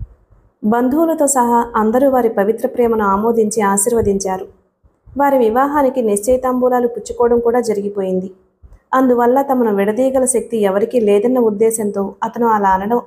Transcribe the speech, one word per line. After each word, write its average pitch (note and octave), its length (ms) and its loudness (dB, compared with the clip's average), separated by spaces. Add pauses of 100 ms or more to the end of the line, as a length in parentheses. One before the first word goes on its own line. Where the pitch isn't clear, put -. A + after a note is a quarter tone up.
(640)
బంధువులతో C#4+ 640 0
సహా A#3+ 500 0
అందరూ A#3 340 2
వారి B3 180 2
పవిత్ర A3 400 -2
ప్రేమను A3+ 360 0
ఆమోదించి G#3+ 580 0
ఆశీర్వదించారు. G3 840 -2 (720)
వారి C#4 200 2
వివాహానికి C4 640 0
నిశ్చయితాంబూలాలు B3 880 0
పుచ్చుకోవడం A#3+ 520 -2
కూడా A#3 200 0
జరిగిపోయింది. G3 720 -4 (640)
అందువల్ల B3 480 2
తమను B3 320 0
విడదీయగల B3+ 500 0
శక్తి A#3 320 -2
ఎవరికీ G#3 440 0
లేదన్న G#3 380 2
ఉద్దేశంతో G#3+ 760 0 (100)
అతను A3+ 220 -2
అలా G#3+ 220 2
అనడం G3+ 380 0